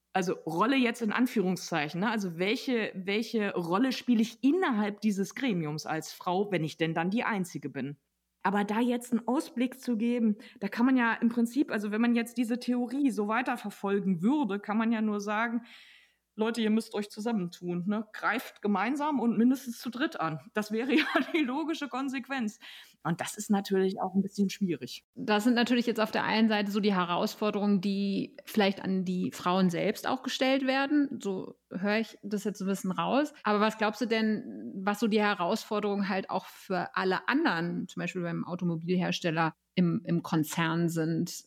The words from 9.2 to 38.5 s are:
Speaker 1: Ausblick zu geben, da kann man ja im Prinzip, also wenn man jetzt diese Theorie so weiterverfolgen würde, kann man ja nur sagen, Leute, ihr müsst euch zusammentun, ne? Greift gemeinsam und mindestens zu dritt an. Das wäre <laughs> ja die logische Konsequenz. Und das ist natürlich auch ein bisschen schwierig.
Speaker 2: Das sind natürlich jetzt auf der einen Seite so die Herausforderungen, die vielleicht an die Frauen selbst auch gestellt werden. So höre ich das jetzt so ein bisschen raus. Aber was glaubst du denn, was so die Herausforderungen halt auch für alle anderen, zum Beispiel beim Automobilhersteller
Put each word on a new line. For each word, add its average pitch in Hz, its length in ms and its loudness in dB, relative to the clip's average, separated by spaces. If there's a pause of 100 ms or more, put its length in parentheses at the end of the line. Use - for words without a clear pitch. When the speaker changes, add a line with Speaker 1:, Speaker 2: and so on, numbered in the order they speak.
Speaker 1:
Ausblick 254 520 -2
zu 240 180 -2
geben, 233 380 2 (240)
da 196 80 -6
kann 226 180 2
man 262 120 6
ja 233 160 4
im 233 160 2
Prinzip, 240 420 0
also 208 200 -2
wenn 214 100 0
man 240 140 4
jetzt 233 220 -2
diese 240 220 0
Theorie 247 520 0
so 202 180 0
weiterverfolgen 202 920 0
würde, 214 380 2
kann 208 180 -2
man 226 140 2
ja 226 100 2
nur 214 200 0
sagen, 226 400 -2 (720)
Leute, 226 260 0
ihr 214 100 4
müsst 220 220 0
euch 208 160 -4
zusammentun, 180 800 -4
ne? 214 260 -2
Greift - 480 -4
gemeinsam 254 580 0
und 226 180 2
mindestens 247 420 2
zu 262 100 -8
dritt 247 300 -4
an. 156 200 -2 (140)
Das 208 180 -4
wäre 233 220 0
<laughs> - 20 6
ja 302 100 4 (280)
die 330 60 2
logische 294 480 -2
Konsequenz. 254 720 -4 (440)
Und 165 180 -2
das - 160 -6
ist 208 120 -6
natürlich 196 520 2
auch 185 140 -2
ein 196 80 6
bisschen 196 260 0
schwierig. 165 640 -4
Speaker 2:
Das 208 300 0
sind 240 120 4
natürlich 240 320 2
jetzt 220 120 0
auf 214 120 0
der - 120 0
einen 220 240 4
Seite 208 240 0
so 208 80 0
die 202 160 2
Herausforderungen, 196 840 0
die 196 640 -2
vielleicht 208 360 2
an 190 220 -2
die 180 300 -2
Frauen 185 360 2
selbst 170 380 -2
auch - 160 -2
gestellt 269 420 0
werden. 277 560 0
So - 380 -6 (100)
höre 202 300 0
ich - 240 -6
das 202 220 -4
jetzt 202 140 -4
so 190 60 -4
ein 190 40 0
bisschen 190 240 -2
raus. 208 400 0 (100)
Aber 208 160 2
was 214 180 2
glaubst 214 220 0
du 262 60 0
denn, 214 680 -2
was 196 280 -2
so 233 60 4
die 214 140 4
Herausforderungen 202 840 0
halt 196 220 -2
auch - 160 -2
für - 500 -6
alle 185 320 0
anderen, 175 640 0
zum - 100 -10
Beispiel 175 220 -4
beim 170 240 -4
Automobilhersteller 170 1080 0 (220)